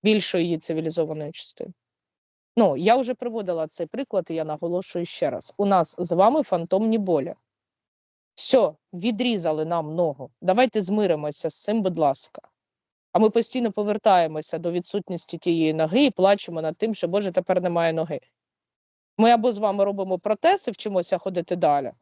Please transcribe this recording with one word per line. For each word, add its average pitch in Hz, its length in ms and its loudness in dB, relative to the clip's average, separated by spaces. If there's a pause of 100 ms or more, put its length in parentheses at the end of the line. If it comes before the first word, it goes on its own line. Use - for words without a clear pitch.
більшої 196 400 2
її 170 140 -2
цивілізованої 160 720 -4
частини. - 420 -14 (840)
Ну, 175 200 4
я 208 200 4
вже 254 160 -2
приводила 196 540 -6
цей 165 200 -8
приклад, 214 420 -4
і 160 60 -6
я 160 80 -4
наголошую 170 640 -6
ще - 240 -4
раз. - 280 -10
У 208 80 0
нас 185 340 2
з 180 120 -4
вами 220 320 4
фантомні 196 540 0
болі. 170 380 -2 (1000)
Всьо, 202 400 2 (180)
відрізали 180 720 -2
нам 160 300 -4
ногу. 147 360 -2 (100)
Давайте 214 400 2
змиримося 170 680 -2
з - 140 -12
цим, 220 180 -2
будь 185 160 -2
ласка. - 440 -2 (680)
А 180 80 6
ми 220 100 8
постійно 233 420 0
повертаємося 185 880 2
до 170 140 -2
відсутності 175 680 -6
тієї 160 360 2
ноги 160 320 2
і 247 60 4
плачемо 185 500 2
над 160 160 -4
тим, 220 160 -2
що, 185 140 -4
"Боже, 190 240 0
тепер 180 300 0
немає 170 320 0
ноги". 160 260 -4 (960)
Ми 226 140 6
або 233 200 4
з 202 60 -4
вами 202 260 2
робимо 190 360 -2
протези, 285 520 0
вчимося 190 460 -2
ходити 175 380 -4
далі 147 360 0 (100)